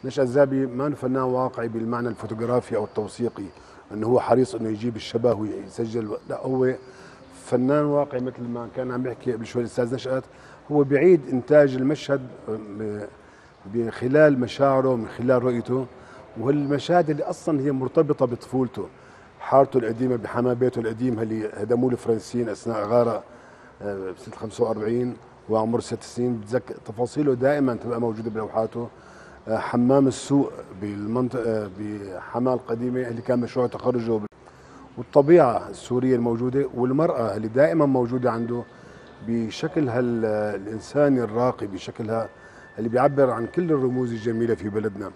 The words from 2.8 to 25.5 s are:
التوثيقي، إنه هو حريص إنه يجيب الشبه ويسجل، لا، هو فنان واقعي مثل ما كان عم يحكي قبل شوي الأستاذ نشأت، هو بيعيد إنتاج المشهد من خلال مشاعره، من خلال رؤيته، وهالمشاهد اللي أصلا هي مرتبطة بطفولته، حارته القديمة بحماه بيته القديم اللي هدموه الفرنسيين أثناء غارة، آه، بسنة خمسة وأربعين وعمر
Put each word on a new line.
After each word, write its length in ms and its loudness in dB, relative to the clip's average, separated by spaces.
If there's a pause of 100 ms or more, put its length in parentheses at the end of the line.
التوثيقي، 600 -6 (480)
إنه 140 -4
هو 140 4
حريص 340 2
إنه 140 -4
يجيب 280 -4
الشبه 380 0
ويسجل، 840 -6 (120)
لا، 120 -8
هو 340 0 (720)
فنان 400 2
واقعي 360 0
مثل 220 -8
ما 340 -8
كان 140 -4
عم 160 -4
يحكي 260 -4
قبل 140 -6
شوي 160 -2
الأستاذ 320 -2
نشأت، 300 -4 (480)
هو 100 6
بيعيد 380 6 (120)
إنتاج 420 6
المشهد 460 0 (1500)
من 160 0
خلال 500 6
مشاعره، 560 2
من 120 -4 (100)
خلال 240 4
رؤيته، 440 0 (540)
وهالمشاهد 720 2
اللي 120 -2
أصلا 380 -2
هي 120 0
مرتبطة 540 2
بطفولته، 600 -4 (520)
حارته 380 4
القديمة 380 0
بحماه 360 -2
بيته 280 0
القديم 380 -2
اللي 360 -4
هدموه 360 0
الفرنسيين 580 -2
أثناء 360 -6
غارة، 380 2 (600)
آه، 280 -6
بسنة 240 -16
خمسة 300 -4
وأربعين 520 -2 (320)
وعمر 320 0